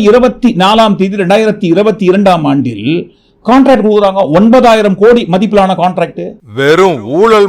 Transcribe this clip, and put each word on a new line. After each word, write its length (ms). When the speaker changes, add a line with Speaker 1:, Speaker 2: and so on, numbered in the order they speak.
Speaker 1:
இருபத்தி 400
நாலாம் 400
தேதி, 220
ரெண்டாயிரத்தி 500
இருபத்தி 380
இரண்டாம் 400
ஆண்டில் 360
கான்ட்ராக்ட் 400
கொடுக்குறாங்க. 360
ஒன்பதாயிரம் 600
கோடி 220
மதிப்பிலான 480
கான்ட்ராக்ட். 420
Speaker 2:
வெறும் 420
ஊழல் 320